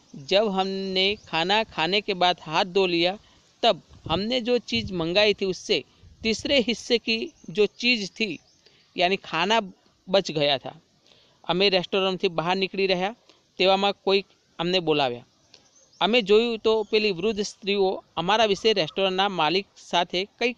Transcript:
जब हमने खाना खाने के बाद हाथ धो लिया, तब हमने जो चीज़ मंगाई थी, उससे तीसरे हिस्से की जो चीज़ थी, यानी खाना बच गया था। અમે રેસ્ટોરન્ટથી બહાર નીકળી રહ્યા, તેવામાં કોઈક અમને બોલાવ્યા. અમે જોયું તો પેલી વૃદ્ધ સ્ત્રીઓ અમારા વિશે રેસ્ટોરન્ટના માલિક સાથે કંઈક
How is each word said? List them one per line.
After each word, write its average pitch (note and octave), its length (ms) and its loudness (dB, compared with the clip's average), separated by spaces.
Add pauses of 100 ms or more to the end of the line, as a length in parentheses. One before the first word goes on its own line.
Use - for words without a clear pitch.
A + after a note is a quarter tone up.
(160)
जब F#3 320 2
हमने F#3+ 680 0
खाना F#3 500 -2
खाने F3+ 360 -2
के G3+ 140 -4
बाद F3+ 260 2
हाथ E3 240 -2
धो F#3+ 220 0
लिया, F3 320 0 (440)
तब F#3+ 200 2 (260)
हमने G#3+ 320 0
जो A#3+ 180 0
चीज़ A3 340 -4
मंगाई F#3 420 2
थी, G3+ 100 -4
उससे F#3 400 -2 (380)
तीसरे A#3 380 0
हिस्से A#3 380 0
की A3+ 340 -4 (180)
जो G3+ 160 2
चीज़ A#3 440 -2
थी, F#3+ 280 -6 (580)
यानी F#3 200 2
खाना F#3+ 440 0 (480)
बच F#3 220 2
गया C#3+ 280 0
था। C3+ 220 -14 (640)
અમે F#3 240 2
રેસ્ટોરન્ટથી F#3+ 600 0
બહાર E3+ 280 -2
નીકળી F#3+ 300 -2
રહ્યા, F#3 280 -2 (440)
તેવામાં G3 340 4
કોઈક G3 340 0 (320)
અમને F3+ 220 0
બોલાવ્યા. C#3+ 440 -2 (760)
અમે G#3+ 220 2
જોયું A3 360 4
તો A3 240 0
પેલી G#3+ 300 0
વૃદ્ધ G3 280 -2
સ્ત્રીઓ G3 640 -2 (120)
અમારા G3+ 300 2
વિશે G#3+ 260 0
રેસ્ટોરન્ટના F#3+ 560 0
માલિક F3 380 0 (100)
સાથે F#3 480 -2
કંઈક A#3+ 340 -4